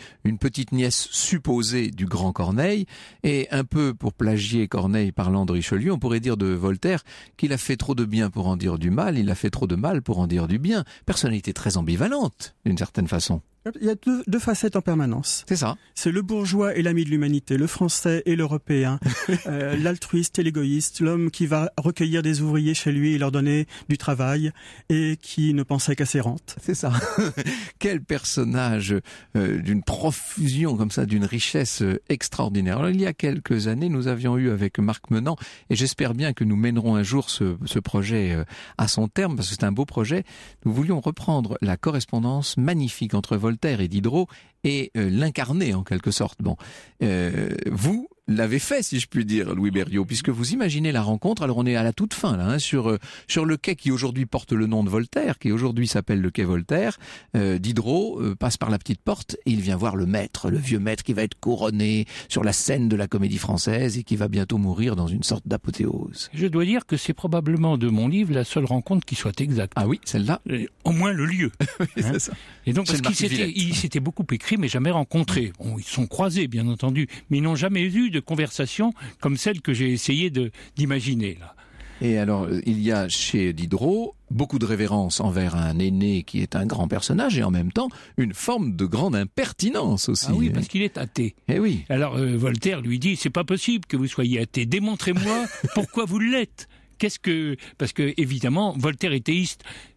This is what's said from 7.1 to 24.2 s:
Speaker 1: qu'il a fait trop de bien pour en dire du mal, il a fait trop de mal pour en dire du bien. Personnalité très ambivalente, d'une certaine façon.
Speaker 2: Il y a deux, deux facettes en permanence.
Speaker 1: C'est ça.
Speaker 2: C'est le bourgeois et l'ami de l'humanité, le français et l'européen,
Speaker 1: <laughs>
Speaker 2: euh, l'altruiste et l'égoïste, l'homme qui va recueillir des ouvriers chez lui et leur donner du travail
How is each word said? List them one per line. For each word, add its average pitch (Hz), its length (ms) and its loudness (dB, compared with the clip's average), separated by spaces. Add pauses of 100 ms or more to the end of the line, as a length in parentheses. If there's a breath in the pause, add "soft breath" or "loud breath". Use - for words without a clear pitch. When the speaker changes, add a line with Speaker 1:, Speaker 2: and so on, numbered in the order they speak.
Speaker 1:
qu'il 143 160 0
a 131 60 -2
fait 135 180 -2
trop 139 180 -2
de 120 120 0
bien 107 240 2
pour 92 180 -2
en 92 80 2
dire 85 220 0
du 87 120 2
mal, 151 280 2
il 101 120 2
a 90 40 2
fait 101 160 -2
trop - 160 -2
de 87 100 0
mal 143 240 0
pour 104 200 -2
en 90 60 4
dire 85 220 0
du 101 100 2
bien. 185 260 0 (200 loud breath)
Personnalité 110 480 -2
très 92 240 -2
ambivalente, 127 880 -2
d'une - 140 0
certaine 90 300 -2
façon. 85 340 -2 (380)
Speaker 2:
Il 214 60 0
y - 20 4
a 220 60 2
deux, 254 320 -2
deux 202 120 2
facettes 214 380 0
en 185 60 0
permanence. 139 640 0
Speaker 1:
C'est 185 80 2
ça. 123 220 -2 (160 soft breath)
Speaker 2:
C'est - 180 -2
le 190 80 0
bourgeois 202 560 0
et 170 60 0
l'ami 170 240 2
de - 20 -6
l'humanité, 143 480 2
le 147 100 2
français 165 600 0
et 170 100 4
l'européen, 143 640 0 (240)
Speaker 1:
<laughs> 180 220 -2
Speaker 2:
euh, 143 320 -2
l'altruiste 170 600 -2
et 180 40 2
l'égoïste, 151 580 0
l'homme 165 300 2
qui 170 160 -2
va 156 320 0
recueillir 165 420 2
des 156 220 0
ouvriers 151 320 2
chez 151 180 0
lui 147 220 4
et 143 40 2
leur 139 140 0
donner 147 340 2 (220 loud breath)
du 147 80 2
travail 143 560 0 (380 loud breath)